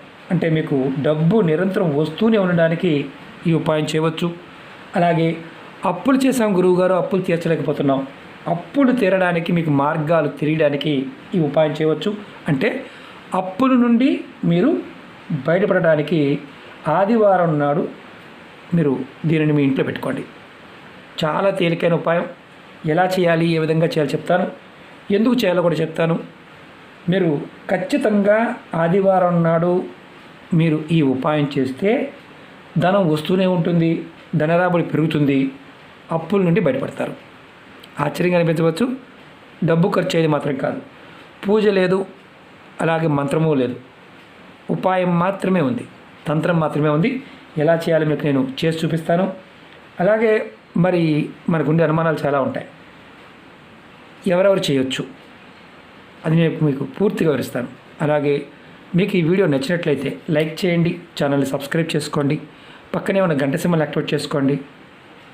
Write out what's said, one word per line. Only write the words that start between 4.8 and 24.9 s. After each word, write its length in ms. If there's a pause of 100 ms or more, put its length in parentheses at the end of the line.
అలాగే 420 (480)
"అప్పులు 320
చేశాం 400
గురువుగారు, 360
అప్పులు 280
తీర్చలేకపోతున్నాం", 840 (400)
అప్పులు 440
తీరడానికి 600
మీకు 180
మార్గాలు 580
తెలియడానికి 800 (300)
ఈ 40
ఉపాయం 320
చేయవచ్చు. 440 (320)
అంటే 380 (480)
అప్పుల 380
నుండి 520 (220)
మీరు 360 (680)
బయటపడడానికి 920 (480)
ఆదివారం 720
నాడు 280 (840)
మీరు 260 (260)
దీనిని 280
మీ 100
ఇంట్లో 200
పెట్టుకోండి. 400 (1040)
చాలా 240
తేలికైన 440
ఉపాయం. 320 (600)
ఎలా 200
చేయాలి, 440
ఏ 100
విధంగా 260
చేయాలో 260
చెప్తాను, 360 (640)